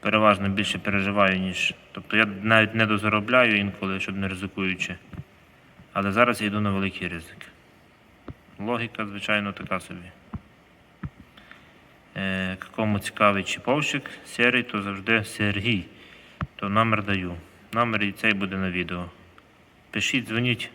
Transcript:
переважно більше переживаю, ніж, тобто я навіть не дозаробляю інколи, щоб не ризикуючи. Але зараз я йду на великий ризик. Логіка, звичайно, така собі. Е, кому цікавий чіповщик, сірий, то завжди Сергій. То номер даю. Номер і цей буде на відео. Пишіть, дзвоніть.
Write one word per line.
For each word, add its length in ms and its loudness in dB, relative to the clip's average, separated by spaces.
переважно 480 4
більше 300 -2
переживаю, 600 2
ніж, 360 -2
тобто 240 -4
я 100 6
навіть 480 4
не 120 4
дозаробляю 680 4
інколи, 440 -2
щоб 160 -6
не 120 -2
ризикуючи. 680 -4
Але 200 0
зараз 280 4
я 60 0
йду 140 0
на 100 2
великий 380 -2
ризик. 380 -12
Логіка, 480 -4
звичайно, 460 -2
така 280 -6
собі. 320 -16
Е, 400 -2
кому 220 2
цікавий 460 2
чіповщик, 680 -2
сірий, 360 2
то 200 -4
завжди 420 0
Сергій. 600 0
То 120 -4
номер 360 2
даю. 320 -4
Номер 300 0
і 100 -2
цей 220 0
буде 220 -4
на 140 -2
відео. 400 -6
Пишіть, 380 -2
дзвоніть. 460 -2